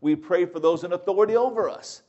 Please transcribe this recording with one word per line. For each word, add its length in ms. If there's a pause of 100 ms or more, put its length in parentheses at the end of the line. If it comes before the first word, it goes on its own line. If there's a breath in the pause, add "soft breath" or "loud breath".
We 140
pray 320
for 140
those 240
in 80
authority 440
over 320
us. 400